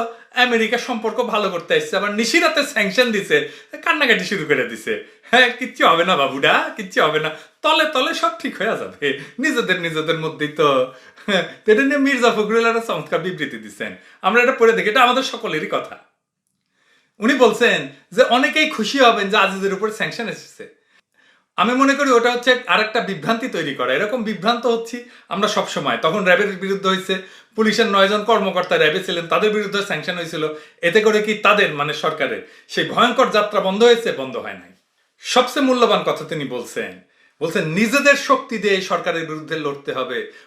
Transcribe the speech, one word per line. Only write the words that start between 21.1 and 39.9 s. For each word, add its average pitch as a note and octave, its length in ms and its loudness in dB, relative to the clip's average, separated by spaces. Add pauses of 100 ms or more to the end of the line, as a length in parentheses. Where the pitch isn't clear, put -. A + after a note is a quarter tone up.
আমি A#3+ 180 2
মনে C4+ 200 4
করি C#4 160 0
ওটা A#3+ 220 4
হচ্ছে B3 340 2
আরেকটা G#3+ 340 0
বিভ্রান্তি F#3+ 480 -4
তৈরি D3+ 260 -6
করা। B2+ 200 -2
এরকম G#3+ 280 -2
বিভ্রান্ত G#3+ 440 -2
হচ্ছি A#3 380 -4 (240)
আমরা G3+ 200 -2
সব G3+ 200 -2
সময়। C3 340 -2
তখন F#3 220 0
র্যাবের F3+ 220 4
বিরুদ্ধে F#3+ 420 -4
হয়েছে, F#3 340 -2 (340)
পুলিশের G#3+ 300 2
নয়জন G3+ 380 2
কর্মকর্তা F#3 520 0
র্যাবে D#3+ 280 2
ছিলেন, E3+ 220 -6
তাদের F3+ 260 2
বিরুদ্ধে G3+ 300 -2
স্যাংশন F3 320 -6
হয়েছিল। E3 340 -6 (340)
এতে E3+ 180 4
করে G#3+ 220 4
কি G#3+ 120 -2
তাদের, G3 400 2
মানে D3 200 -2
সরকারের C#3+ 540 -4 (200)
সেই E3+ 200 -4
ভয়ঙ্কর A#3 420 2
যাত্রা G#3 300 0
বন্ধ F#3+ 240 2
হয়েছে? A#3 280 6
বন্ধ C3 240 -8
হয় G#2 160 -8
নাই। F#2+ 200 -18 (460)
সবচেয়ে C4 480 0
মূল্যবান A#3 360 2
কথা D3+ 220 -4
তিনি D3+ 200 -8
বলছেন, A2+ 560 -8 (400)
বলছে, E3+ 240 -2
"নিজেদের A3+ 500 2
শক্তি B3+ 440 -2
দিয়ে G3 160 0
এই F#3 80 -2
সরকারের E3+ 440 -4
বিরুদ্ধে D#3 320 -8
লড়তে C#3+ 340 -6